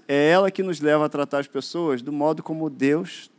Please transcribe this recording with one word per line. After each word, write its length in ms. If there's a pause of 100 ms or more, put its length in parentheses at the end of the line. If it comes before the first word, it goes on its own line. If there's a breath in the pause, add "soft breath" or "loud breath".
é 220
ela 220
que 100
nos 180
leva 280
a 20
tratar 300
as 80
pessoas 560
do 80
modo 320
como 260
Deus 680